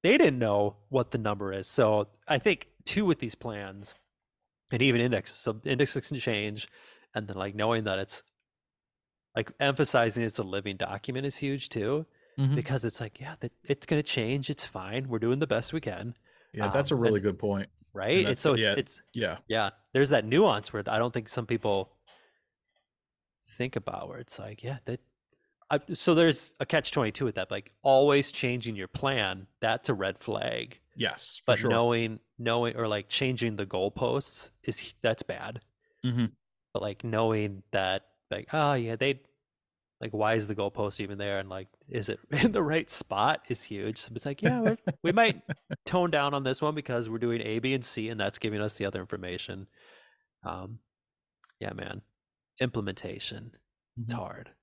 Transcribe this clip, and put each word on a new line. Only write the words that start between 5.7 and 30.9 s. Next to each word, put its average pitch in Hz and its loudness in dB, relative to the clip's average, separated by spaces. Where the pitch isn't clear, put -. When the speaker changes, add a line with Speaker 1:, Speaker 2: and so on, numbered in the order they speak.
Speaker 1:
can 143 -6
change. 107 -2
And 107 -4
then, 95 -8
like, 98 -4
knowing 110 2
that 95 0
it's, - -8
like, 110 -4
emphasizing 131 2
it's 107 -4
a 113 -2
living 98 -4
document 101 -6
is 135 -6
huge 139 -4
too, 131 -2
Speaker 2:
Mm-hmm. 135 2
Speaker 1:
because 131 -2
it's 113 -4
like, 110 -10
yeah, 135 -12
that, 120 -8
it's - -4
gonna 151 2
change. 131 -2
It's - -4
fine. 113 -6
We're 113 0
doing 123 2
the 156 0
best 120 0
we 160 -4
can. 107 -8
Speaker 2:
Yeah, 104 -2
that's 143 2
Speaker 1:
Um, 139 2
Speaker 2:
a - 2
really 110 6
Speaker 1:
and - -6
Speaker 2:
good 98 0
point. 98 -2
Speaker 1:
right? 107 0
Speaker 2:
And 101 2
Speaker 1:
And 123 0
so 151 4
Speaker 2:
that's, 113 4
Speaker 1:
it's, 107 4
Speaker 2:
yeah, 101 4
Speaker 1:
it's, - -10
Speaker 2:
yeah. 98 -2
Speaker 1:
yeah, 107 0
there's 135 4
that 120 4
nuance 127 4
where 107 -4
I 110 2
don't 117 0
think 110 -4
some 117 -6
people 104 0
think 127 -2
about, 95 -6
where - -14
it's - -14
like, 104 -14
"Yeah, 127 -8
that," 127 -6
I, 147 2
so 165 4
there's 160 6
a - -2
catch - 0
twenty-two 123 0
with 113 -2
that, 92 -4
like, 98 -8
always 139 6
changing 120 -2
your 95 -6
plan. 101 -2
That's 113 0
a 131 2
red 95 -2
flag. 104 -4